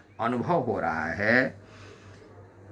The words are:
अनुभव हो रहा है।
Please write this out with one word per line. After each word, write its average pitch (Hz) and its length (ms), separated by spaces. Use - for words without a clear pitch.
अनुभव 123 400
हो 113 200
रहा 80 260
है। 110 560